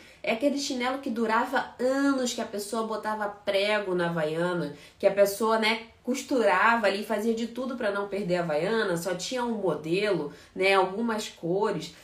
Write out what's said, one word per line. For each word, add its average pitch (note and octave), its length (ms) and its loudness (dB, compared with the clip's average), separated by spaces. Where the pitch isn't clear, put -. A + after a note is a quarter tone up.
é - 120 -2
aquele C#4 260 2
chinelo C4 400 -4
que C4+ 100 -6
durava A#3 720 0
anos, C4 540 2
que A3+ 80 -4
a A3 40 -6
pessoa A3+ 400 -4
botava G#3+ 420 -4
prego G3+ 680 0
na F3 140 0
Havaiana, E3 640 -2
que G3+ 80 6
a F#3+ 40 4
pessoa, G3+ 460 4
né, A3 300 0
costurava A3+ 840 4
ali, G3 180 2
fazia A3 300 0
de A3+ 140 -2
tudo B3 280 -6
pra A#3 140 -2
não G3+ 180 -2
perder F#3+ 300 0
a - 40 2
Havaiana, F3 540 0
só F3 200 -2
tinha B3 280 -4
um A#3 120 -2
modelo, F3+ 760 0
né, F#3+ 220 4
algumas G#3+ 520 0
cores, F#3 760 -2